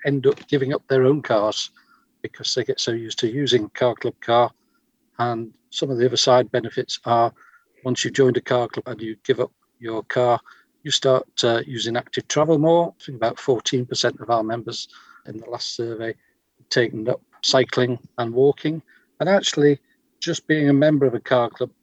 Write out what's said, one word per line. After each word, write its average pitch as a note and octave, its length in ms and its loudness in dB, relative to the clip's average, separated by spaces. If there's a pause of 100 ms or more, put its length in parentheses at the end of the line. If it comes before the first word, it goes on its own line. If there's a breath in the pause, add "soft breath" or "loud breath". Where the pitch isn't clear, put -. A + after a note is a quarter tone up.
end C#3 200 2
up - 220 0
giving C3+ 240 0
up - 160 -4
their C3 160 4
own C#3+ 160 4
cars G#2+ 500 -2 (520 soft breath)
because - 320 -8
they A#2 100 -2
get - 160 -4
so A#2+ 120 -2
used A2+ 260 -6
to A2+ 120 0
using A#2+ 380 0
car B2 260 0
club - 260 -6
car. A#2+ 300 2 (680)
And A#2 340 -4 (160)
some C#3 220 -4
of B2 80 -2
the B2 80 4
other B2 100 2
side B2+ 340 4
benefits A#2+ 540 -4
are A#2 280 2 (520 soft breath)
once B2+ 180 -2
you've B2+ 120 -6
joined B2+ 240 4
a - 20 -4
car B2 260 -2
club - 220 -10
and A2 120 -10
you A2 220 -10
give A#2+ 180 -2
up - 120 -4 (260)
your A2+ 260 -8
car, A#2+ 360 0 (440 soft breath)
you D3 60 -8
start, C3 380 0 (160)
uh, A#2 220 2
using A#2 320 -4
active - 280 -8
travel D#3 320 2
more. E3+ 400 2
I - 60 -20
think C3+ 120 -14
about A2+ 220 -4
fourteen B2 460 0
percent - 360 -4
of A2 100 -6
our A#2 120 2
members A2+ 460 -8 (380 loud breath)
in A2 100 -14
the A#2 140 -14
last - 260 -10
survey A2+ 380 -6 (560)
taken A#2 380 0
up - 120 -2 (220)
cycling B2+ 560 0 (180)
and A#2 160 -4
walking. C#3+ 500 0 (380 soft breath)
And D#3 80 -2
actually, D3 520 2 (380)
just - 280 -6
being D3+ 240 2
a - 20 6
member C#3+ 320 4
of A#2+ 100 2
a A2+ 60 -2
car A#2+ 300 0
club - 200 -6 (120)